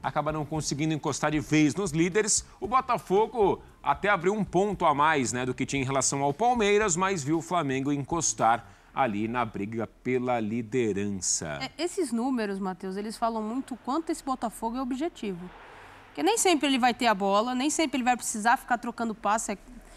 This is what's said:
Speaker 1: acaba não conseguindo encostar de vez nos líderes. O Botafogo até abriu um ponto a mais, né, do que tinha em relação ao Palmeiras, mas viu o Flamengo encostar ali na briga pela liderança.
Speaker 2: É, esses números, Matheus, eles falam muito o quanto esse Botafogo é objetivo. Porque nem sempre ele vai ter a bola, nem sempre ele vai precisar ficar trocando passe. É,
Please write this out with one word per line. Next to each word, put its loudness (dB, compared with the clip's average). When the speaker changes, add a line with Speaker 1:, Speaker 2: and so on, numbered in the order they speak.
Speaker 1:
acaba -2
não -2
conseguindo -2
encostar -2
de 0
vez 4
nos -2
líderes. 2
O -8
Botafogo 2
até 0
abriu 2
um 0
ponto 0
a 6
mais, 4
né, -2
do -2
que -2
tinha -2
em 0
relação 0
ao 0
Palmeiras, 2
mas 0
viu 0
o -4
Flamengo 0
encostar 0
ali 0
na 0
briga -6
pela 0
liderança. -2
Speaker 2:
É, -8
esses -4
números, -2
Matheus, -6
eles -8
falam -2
muito -6
o -14
quanto -4
esse -6
Botafogo -4
é -4
objetivo. -6
Porque -8
nem 4
sempre 4
ele 2
vai 4
ter 0
a 6
bola, 2
nem 0
sempre 0
ele -2
vai 4
precisar 2
ficar -2
trocando -4
passe. 0
É, -6